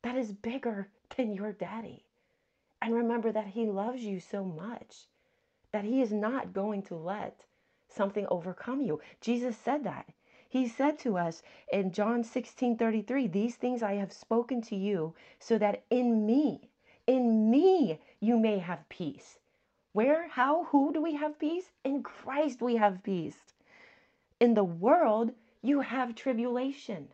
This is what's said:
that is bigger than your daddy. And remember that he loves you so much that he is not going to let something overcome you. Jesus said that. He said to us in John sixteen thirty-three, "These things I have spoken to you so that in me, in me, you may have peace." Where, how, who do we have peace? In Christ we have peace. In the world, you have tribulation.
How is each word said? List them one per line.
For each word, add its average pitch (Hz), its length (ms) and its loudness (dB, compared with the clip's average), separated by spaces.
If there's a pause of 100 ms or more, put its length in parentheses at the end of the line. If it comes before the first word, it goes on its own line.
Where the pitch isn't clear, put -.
that 247 140 -4
is 220 160 -4
bigger 226 560 -6 (280)
than 226 160 -2
your 202 200 -6
daddy. 202 520 -12 (760)
And 220 140 -2
remember 233 380 0
that 214 140 -2
he 220 200 -4
loves 220 360 -4
you 196 180 -6
so 196 240 -8
much 185 640 -12 (680)
that 208 120 -4
he 254 180 0
is 208 100 0
not 214 400 -4
going 196 300 -4
to 190 120 -12
let 180 460 -8 (480)
something 202 420 -2
overcome 185 520 -4
you. 156 180 -2 (200)
Jesus 240 360 -2
said 277 280 -4
that. 156 220 -8 (420)
He 254 200 0
said 294 320 0
to 214 160 -2
us 170 260 -4 (300)
in 190 180 0
John 220 320 0
sixteen 240 540 -4
thirty-three, 226 520 0
"These 202 280 0
things 247 260 -2
I 202 120 -2
have 196 180 -4
spoken 233 500 -2
to 220 140 -6
you 190 380 -2 (240)
so - 180 0
that 208 320 0
in 233 380 2
me, 254 440 2 (360)
in 226 440 4
me, 294 480 6 (220)
you 226 180 4
may 220 200 2
have 175 300 -8
peace." - 500 -10 (560)
Where, 285 340 4
how, 294 360 2
who 285 280 4
do 320 80 0
we 320 140 0
have 302 240 -4
peace? 339 320 -4 (140)
In 269 180 -2
Christ 269 580 -2
we 240 140 0
have 202 300 2
peace. 175 500 -6 (840)
In 240 120 8
the 208 120 6
world, 226 680 4 (320)
you 277 180 2
have 247 360 -4
tribulation. 240 960 -4